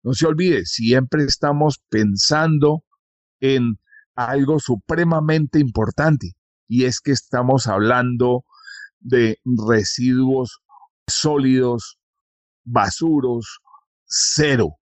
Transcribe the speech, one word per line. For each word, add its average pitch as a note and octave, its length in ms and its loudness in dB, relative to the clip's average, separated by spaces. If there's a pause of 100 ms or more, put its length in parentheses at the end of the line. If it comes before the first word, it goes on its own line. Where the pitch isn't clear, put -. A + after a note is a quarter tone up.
No B2 100 -2
se C3+ 120 0
olvide, D#3 400 0
siempre B2+ 580 0
estamos C#3+ 640 -2
pensando D3 920 2 (560)
en B2 400 0 (360)
algo B2+ 440 0
supremamente D#3 1000 0
importante, B2 760 0 (340)
y B2 180 2
es B2+ 140 -2
que C#3+ 120 -4
estamos B2+ 560 0
hablando B2 800 0 (540)
de A#2+ 400 0 (280)
residuos B2+ 960 0 (460)
sólidos, C3 920 0 (640)
basuros, B2 960 -2 (460)
cero. C3 760 0